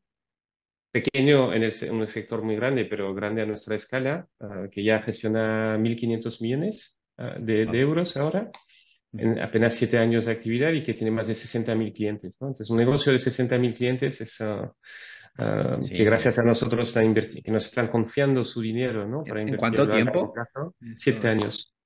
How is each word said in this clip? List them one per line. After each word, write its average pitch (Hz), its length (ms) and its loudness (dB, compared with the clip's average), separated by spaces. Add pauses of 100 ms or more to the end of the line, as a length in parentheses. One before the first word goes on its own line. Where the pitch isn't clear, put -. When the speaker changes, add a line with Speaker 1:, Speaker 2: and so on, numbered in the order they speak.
(920)
Speaker 1:
pequeño 135 600 4
en 113 100 2
el 110 80 0
se-, - 180 -8
un 110 180 -2
sector 110 360 -6
muy 110 120 -2
grande, 123 300 0
pero 98 280 -4
grande 104 280 -4
a 107 40 -2
nuestra 107 300 -6
escala, 131 520 -4 (120)
ah, 101 320 -10
que 101 120 -6
ya 107 180 4
gestiona 110 760 0
mil 113 180 0
quinientos 117 460 -4
millones, 151 540 -4 (220)
ah, - 220 -8
de, 110 260 2
de - 0 -
Speaker 2:
Wow. 110 100 -2
Speaker 1:
euros 160 420 2
ahora, 160 340 -2 (600)
Speaker 2:
Ujú. 107 100 -6
Speaker 1:
en 113 160 2
apenas 113 360 2
siete 120 220 2
años 113 280 4
de 117 60 0
actividad 117 420 0
y 156 100 -2
que 123 100 -2
tiene 110 180 -2
más 110 160 -2
de 113 80 -2
sesenta 113 400 -4
mil 110 180 0
clientes, 104 460 -6
¿no? 135 80 -8
Entonces, 120 220 -8
un 117 80 2
negocio 135 340 4
de 127 80 6
sesenta 123 380 0
mil 123 160 2
clientes 127 480 -2
es, 110 200 -14
ah, 104 300 -4 (640)
ah, 52 440 0
Speaker 2:
Sí, - 140 -6
Speaker 1:
que 90 80 4
gracias 113 320 4
Speaker 2:
sí. 117 60 2
Speaker 1:
a - 20 4
nosotros 117 460 2
está 117 140 2
inverti-, 110 400 2
que - 80 -6
nos 110 140 0
están 117 240 -2
confiando 131 560 2
su - 160 -8
dinero, 110 460 -4
¿no? 127 120 -6
Speaker 2:
¿En, 151 80 -10
Speaker 1:
Para 107 140 -6
Speaker 2:
en 107 60 -4
Speaker 1:
invertirlo 107 120 -2
Speaker 2:
cuánto 113 220 2
Speaker 1:
a - 40 4
largo 110 260 2
Speaker 2:
tiempo? 185 220 -2
Speaker 1:
plazo. 139 480 -10
Speaker 2:
Esto 117 140 -14
Speaker 1:
Siete 117 320 0
años. 107 480 -2 (100)